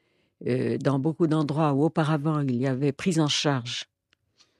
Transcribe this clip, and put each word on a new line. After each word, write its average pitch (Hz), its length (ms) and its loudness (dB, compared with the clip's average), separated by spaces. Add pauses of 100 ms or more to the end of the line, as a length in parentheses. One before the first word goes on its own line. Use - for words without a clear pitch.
(460)
euh, 123 320 0
dans 139 200 0
beaucoup 156 280 0
d'endroits 147 480 2
où 139 100 2
auparavant 156 560 0
il 131 160 0
y 127 100 0
avait 135 260 0
prise 160 280 -2
en 151 80 2
charge, 127 560 -2 (760)